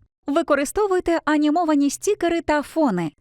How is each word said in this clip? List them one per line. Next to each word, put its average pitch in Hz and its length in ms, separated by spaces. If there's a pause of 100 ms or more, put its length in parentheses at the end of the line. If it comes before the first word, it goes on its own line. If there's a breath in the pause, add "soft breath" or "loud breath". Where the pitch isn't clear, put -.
(280)
Використовуйте 339 1000
анімовані 302 640
стікери 339 520
та 302 200
фони, 214 600